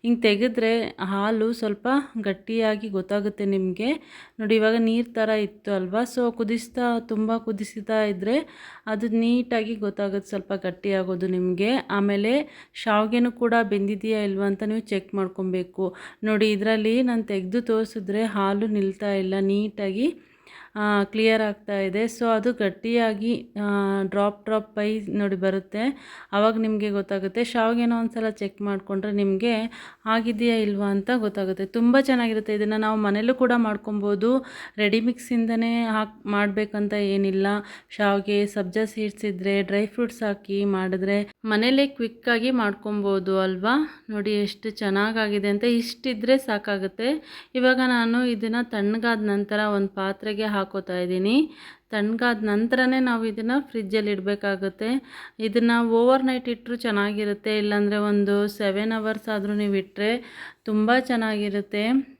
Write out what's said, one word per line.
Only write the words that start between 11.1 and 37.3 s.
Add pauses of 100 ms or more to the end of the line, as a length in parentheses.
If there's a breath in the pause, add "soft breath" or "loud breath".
ನಿಮಗೆ. (180)
ಆಮೇಲೆ (420 loud breath)
ಶಾವಿಗೆನೂ
ಕೂಡ (160)
ಬೆಂದಿದೆಯಾ
ಇಲ್ವಾ
ಅಂತ
ನೀವು
ಚೆಕ್
ಮಾಡ್ಕೊಬೇಕು. (280 loud breath)
ನೋಡಿ,
ಇದರಲ್ಲಿ
ನಾನು
ತೆಗೆದು
ತೋರಿಸಿದ್ರೆ
ಹಾಲು
ನಿಲ್ತಾ
ಇಲ್ಲ,
ನೀಟಾಗಿ, (680 loud breath)
ಆ,
ಕ್ಲಿಯರ್
ಆಗ್ತಾ
ಇದೆ.
So
ಅದು
ಗಟ್ಟಿಯಾಗಿ,
ಆ, (360)
ಡ್ರಾಪ್
ಡ್ರಾಪ್
ಬೈ (100)
ನೋಡಿ
ಬರುತ್ತೆ, (480 loud breath)
ಆವಾಗ
ನಿಮಗೆ
ಗೊತ್ತಾಗುತ್ತೆ.
ಶಾವಿಗೆನ
ಒಂದ್ಸಲ
ಚೆಕ್
ಮಾಡಿಕೊಂಡ್ರೆ
ನಿಮಗೆ (520 loud breath)
ಆಗಿದೆಯಾ
ಇಲ್ವಾ
ಅಂತ
ಗೊತ್ತಾಗುತ್ತೆ.
ತುಂಬ
ಚೆನ್ನಾಗಿರುತ್ತೆ.
ಇದನ್ನು
ನಾವು
ಮನೇಲೂ
ಕೂಡ
ಮಾಡ್ಕೊಬೋದು. (480 loud breath)
ರೆಡಿ
ಮಿಕ್ಸಿಂದನೇ
ಹಾಕಿ
ಮಾಡಬೇಕಂತ (140)
ಏನಿಲ್ಲ. (420 loud breath)